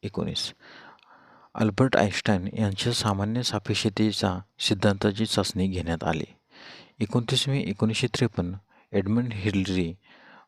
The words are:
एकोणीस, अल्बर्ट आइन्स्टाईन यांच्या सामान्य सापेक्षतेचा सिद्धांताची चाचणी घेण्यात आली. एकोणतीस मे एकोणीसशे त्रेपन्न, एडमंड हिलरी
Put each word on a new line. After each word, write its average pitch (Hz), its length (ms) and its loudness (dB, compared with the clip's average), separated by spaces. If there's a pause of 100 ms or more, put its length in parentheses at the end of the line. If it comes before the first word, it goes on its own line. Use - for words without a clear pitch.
एकोणीस, - 520 -6 (1000)
अल्बर्ट 110 420 2
आइन्स्टाईन 95 520 2 (100)
यांच्या 107 340 0
सामान्य 107 500 0
सापेक्षतेचा 104 960 0 (200)
सिद्धांताची 104 680 2
चाचणी 95 420 0
घेण्यात 85 360 -2
आली. 80 220 0 (760)
एकोणतीस 120 480 0
मे 139 120 0
एकोणीसशे 110 460 0
त्रेपन्न, 95 500 -2 (360)
एडमंड 110 400 0
हिलरी 95 600 0 (540)